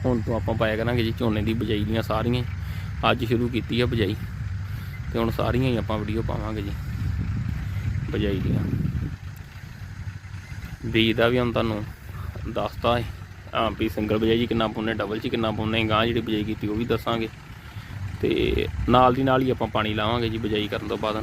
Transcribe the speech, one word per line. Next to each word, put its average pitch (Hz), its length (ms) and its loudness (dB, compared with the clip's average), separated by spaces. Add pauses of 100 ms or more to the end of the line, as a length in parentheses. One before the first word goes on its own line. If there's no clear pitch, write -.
ਹੁਣ 123 160 2
ਤੋਂ 117 160 0
ਆਪਾਂ 107 180 0
ਪਾਇਆ 110 220 2
ਕਰਾਂਗੇ 117 260 2
ਜੀ 113 160 2
ਝੋਨੇ 107 240 2
ਦੀ 110 120 2
ਬਿਜਾਈ 107 300 0
ਦੀਆਂ 110 180 2
ਸਾਰੀਆਂ 113 400 2
ਹੀ। - 680 -2
ਅੱਜ 120 140 2
ਸ਼ੁਰੂ 120 240 2
ਕੀਤੀ 113 320 0
ਆ 120 60 4
ਬਿਜਾਈ 117 300 2 (960)
ਤੇ 120 60 0
ਹੁਣ 117 120 4
ਸਾਰੀਆਂ 117 400 2
ਹੀ 120 60 2
ਆਪਾਂ 107 220 0
ਵੀਡੀਓ 107 240 0
ਪਾਵਾਂਗੇ 110 400 -2
ਜੀ 104 100 -4 (1400)
ਬਿਜਾਈ 104 280 0
ਦੀਆਂ। - 200 2 (2250)
ਬੀਜ 113 320 4
ਦਾ 117 120 6
ਵੀ 123 100 4
ਹੁਣ 120 140 2
ਤੁਹਾਨੂੰ 110 320 0 (640)
ਦੱਸਤਾ 110 500 0
ਹੈ, 117 60 -2 (500)
ਹਾਂ, 117 160 2
ਵੀ 107 180 -2
ਸਿੰਗਲ 107 300 2
ਬਿਜਾਈ 113 260 4
'ਚ 110 40 -2
ਕਿੰਨਾ 113 200 2
ਪਾਉਂਦੇ, 110 260 -2
ਡਬਲ 107 240 -2
'ਚ 120 100 -4
ਕਿੰਨਾ 113 220 0
ਪਾਉਂਦੇ, 110 340 0
ਗਾਂਹ 110 220 4
ਜਿਹੜੀ 117 140 2
ਬਿਜਾਈ 107 240 -2
ਕੀਤੀ 107 240 -2
ਉਹ 104 80 0
ਵੀ 113 80 0
ਦੱਸਾਂਗੇ। 117 440 0 (920)
ਤੇ - 460 2 (220)
ਨਾਲ 127 260 8
ਦੀ 131 80 0
ਨਾਲ 131 200 4
ਹੀ 127 80 2
ਆਪਾਂ 117 180 0
ਪਾਣੀ 107 260 0
ਲਾਵਾਂਗੇ 113 340 0
ਜੀ, 110 100 -2
ਬਿਜਾਈ 107 300 0
ਕਰਨ 107 200 -4
ਤੋਂ 104 100 -2
ਬਾਅਦ 107 240 0